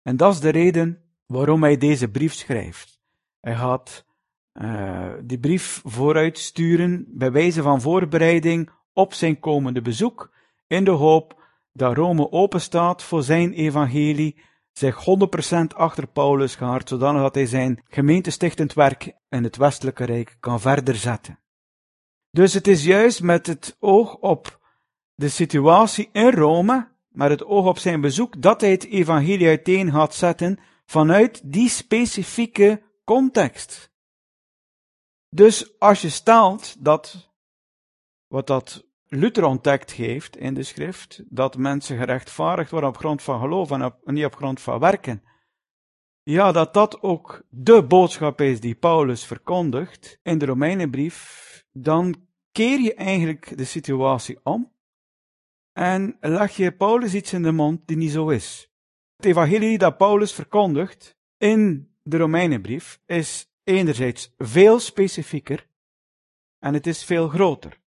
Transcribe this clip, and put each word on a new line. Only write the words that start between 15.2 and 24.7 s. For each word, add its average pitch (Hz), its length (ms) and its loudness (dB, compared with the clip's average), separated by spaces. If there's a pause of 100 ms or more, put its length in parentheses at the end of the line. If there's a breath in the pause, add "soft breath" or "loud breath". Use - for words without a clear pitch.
procent 165 440 -2
achter 160 320 -4
Paulus 139 440 0
schaart, 123 380 -6
zodanig 139 320 0
dat 135 140 -2
hij 139 100 0
zijn 127 420 -4
gemeentestichtend 156 840 -2
werk 139 400 0 (160)
in 123 140 -4
het 117 140 -6
westelijke 135 460 -2
rijk 117 360 -6
kan 120 200 -6
verder 131 360 0
zetten. - 440 -8 (920)
Dus 180 220 4
het 196 140 0
is 170 160 4
juist 202 380 4
met 170 260 0
het - 320 -10
oog 208 360 2
op - 440 -4 (540)